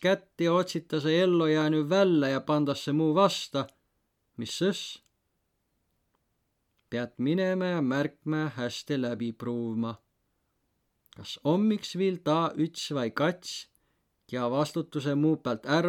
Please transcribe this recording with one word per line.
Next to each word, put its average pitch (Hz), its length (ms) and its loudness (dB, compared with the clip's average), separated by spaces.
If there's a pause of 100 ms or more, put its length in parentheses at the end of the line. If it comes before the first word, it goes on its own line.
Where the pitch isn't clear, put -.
kätte 180 460 0
ja 165 100 4
otsitas 160 480 -2
ello 170 400 4
jäänü 156 420 2
vällä 175 440 4
ja 135 80 0
pandas 147 440 0
se 143 80 -2
muu 156 220 2
vasta, 180 540 2 (680)
mis 110 220 -8
sõs? 180 220 0 (2000)
Piät 120 280 -6
minemä 185 520 0
ja 170 120 -2
märkmä 147 720 -2
häste 123 420 -4
läbi 120 340 -4
pruuvma. 117 600 -4 (1200)
Kas - 280 -14
om 190 260 2
iks - 260 -4
viil 185 200 0 (100)
ta 160 320 2
üts 165 360 -4
vai 123 160 -2
kats, - 580 -4 (580)
kiä 123 240 -6
vastutusõ 143 640 -2
muu 151 220 4
päält 123 340 -4
är 165 180 4